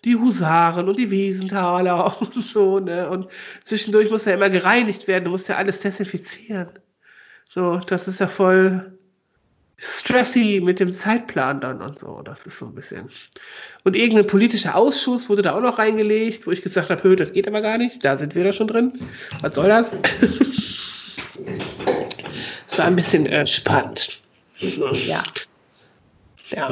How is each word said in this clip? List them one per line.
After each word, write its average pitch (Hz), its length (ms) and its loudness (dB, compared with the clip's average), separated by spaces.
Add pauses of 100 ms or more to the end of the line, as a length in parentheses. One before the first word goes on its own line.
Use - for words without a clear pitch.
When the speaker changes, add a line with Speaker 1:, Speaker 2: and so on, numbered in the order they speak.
Speaker 1:
die 240 140 2
Husaren 175 720 2
und 202 100 0
die 233 120 -2
Wiesenthaler 185 1040 0
<laughs> - 40 -10
und - 220 -6
so, 196 380 2
ne? 175 280 -4
Und 185 200 -6 (340)
zwischendurch 214 480 2
muss 220 140 -2
ja 202 100 2
immer 190 160 4
gereinigt 196 560 2
werden, 180 200 0
du 170 40 -2
musst 185 180 -6
ja 202 80 -2
alles 196 240 -2
desinfizieren. 190 920 -8 (760)
So, 175 280 0 (100)
das 180 220 -2
ist 190 100 -8
ja 196 80 0
voll 185 680 4 (840)
stressy 233 880 0
mit 185 160 2
dem 180 140 0
Zeitplan 170 680 -2
dann 127 220 -8
und 135 160 -14
so. - 240 -16
Das - 240 -18
ist - 120 -18
so - 60 -14
ein 110 100 -16
bisschen. - 360 -16 (760)
Und 190 100 2
irgendein 220 320 6
politischer 202 480 2
Ausschuss 247 540 2
wurde 202 140 2
da 160 120 2
auch 196 60 0
noch 233 180 0
reingelegt, 214 680 0
wo 165 40 -4
ich 180 120 -2
gesagt 185 260 -2
hab, 170 160 -2
„Hö, 190 100 8
das 180 200 0
geht 196 120 0
aber 214 140 -2
gar 220 160 -2
nicht. 240 260 -2
Da 139 140 4
sind 147 180 -6
wir 175 80 0
doch 196 120 2
schon 214 140 0
drin. 233 260 2 (480)
Was - 120 -4
soll 160 140 4
das?“ 226 320 6
<laughs> - 0 - (2750)
Das - 100 -4
war - 80 2
ein 175 100 4
bisschen, 165 300 2
äh, 147 200 0
spannend. - 720 -2 (380)
Speaker 2:
Ja. - 640 -4 (1300)
Speaker 1:
Ja. - 220 -6